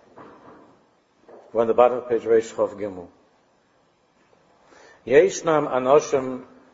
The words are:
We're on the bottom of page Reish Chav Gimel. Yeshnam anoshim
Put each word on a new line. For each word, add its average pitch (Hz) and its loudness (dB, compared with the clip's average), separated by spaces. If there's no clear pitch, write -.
We're 110 0
on 117 0
the 110 0
bottom 123 4
of - -12
page 113 -2
Reish 113 0
Chav 101 -4
Gimel. 95 -12
Yeshnam 151 2
anoshim 131 0